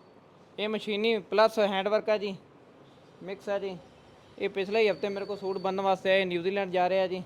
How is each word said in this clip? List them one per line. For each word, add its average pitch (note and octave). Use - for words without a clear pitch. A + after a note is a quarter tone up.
ਇਹ G#3+
ਮਸ਼ੀਨੀ G#3+
ਪਲੱਸ A3
ਹੈਂਡ G3
ਵਰਕ G#3+
ਹੈ G#3+
ਜੀ, G3
ਮਿਕਸ F#3+
ਹੈ G3
ਜੀ। F#3
ਇਹ G3
ਪਿਛਲੇ G3+
ਹੀ G#3
ਹਫ਼ਤੇ G3
ਮੇਰੇ G3
ਕੋਲ G3
ਸੂਟ G3
ਬਣਨ F#3+
ਵਾਸਤੇ F#3+
ਆਏ, F#3+
ਨਿਊਜ਼ੀਲੈਂਡ F#3
ਜਾ F3+
ਰਹੇ F#3+
ਆ F#3+
ਜੀ। F3+